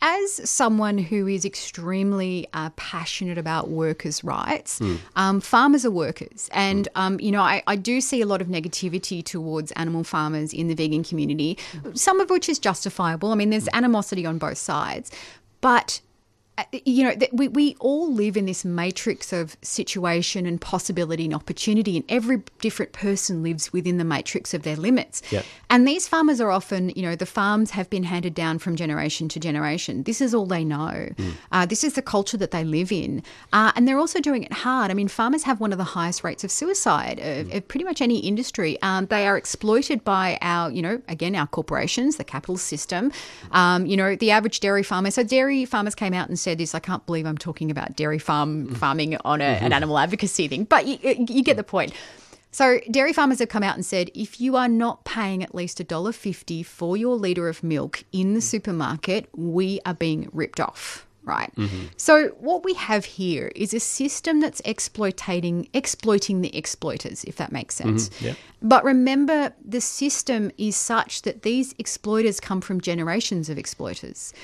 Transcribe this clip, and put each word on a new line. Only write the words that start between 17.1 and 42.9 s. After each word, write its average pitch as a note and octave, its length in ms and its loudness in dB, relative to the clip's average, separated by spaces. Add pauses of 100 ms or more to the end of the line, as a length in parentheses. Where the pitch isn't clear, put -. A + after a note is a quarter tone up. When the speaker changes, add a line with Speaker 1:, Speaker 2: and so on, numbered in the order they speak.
Speaker 1:
th-, - 200 2
we, C4+ 160 2
we D4 320 4
all D4 320 2
live G#3 240 2
in G3+ 80 2
this F#3 180 -4
matrix F3+ 720 -4
of E3 280 -4
situation F3 840 -2
and E3+ 160 -2
possibility E3 640 -2
and D#3 100 -2
opportunity, G#3 600 0
and - 100 -2
every A#3 360 2 (180)
different - 320 -4
person G3 500 -2
lives E3 300 -4
within F3+ 240 0
the E3+ 80 0
matrix - 480 -4
of D#3+ 100 -6
their D#3 140 -4
limits. A3 440 0 (100)
Speaker 2:
Yeah. G#2 100 0 (280)
Speaker 1:
And B3 160 8
these D#4+ 220 2
farmers D#4 320 4
are A3 120 2
often, F#3 440 0
you F#3 60 -4
know, E3+ 140 -2
the F3+ 100 -4
farms G#3 460 2
have F#3+ 180 -4
been F#3 160 -2
handed F3 280 -2
down D#3+ 260 -2
from E3+ 180 -2
generation D#3 520 -2
to D#3 100 -6
generation. D3+ 640 -2
This A3+ 180 -2
is A#3+ 120 2
all G#3+ 120 2
they F3+ 180 0
know. D3+ 540 -4
Speaker 2:
Mm. F#2 140 -2 (200)
Speaker 1:
Uh, F3+ 140 4
this A3 180 -2
is D4 100 0
the C4 80 0
culture G3+ 360 -2
that F#3+ 140 -2
they D#3+ 120 -2
live D#3+ 260 0
in. D#3 320 -2 (300)
Uh, G#3+ 240 6
and A#3+ 100 6
they're C4+ 140 4
also E4 220 0
doing C#4 220 2
it - 100 -8
hard. B3 380 0
I - 20 0
mean, G3+ 160 0
farmers B3 340 2
have B3+ 160 2
one G#3 140 0
of F3+ 40 -2
the F#3 60 -2 (160)
highest E3+ 240 -2
rates - 220 -6
of F#3+ 60 -6
suicide D#4 680 0
of, D3 280 -4
Speaker 2:
Mm. - 100 -8
Speaker 1:
of G3 100 -6
pretty - 160 -4
much F4+ 180 -4
any A#3+ 180 4
industry. G3 640 -2
Um, F#3+ 260 0
they G#3 200 2
are G3 80 4
exploited A3+ 680 0
by F#3+ 360 2
our, E3+ 300 0
you E3+ 100 -2
know, G#3+ 280 -2
again, E3+ 260 -2
our D3 120 0
corporations, D#3 680 0
the - 80 -8
capitalist F3+ 440 -6
system. A#3+ 440 -2 (400)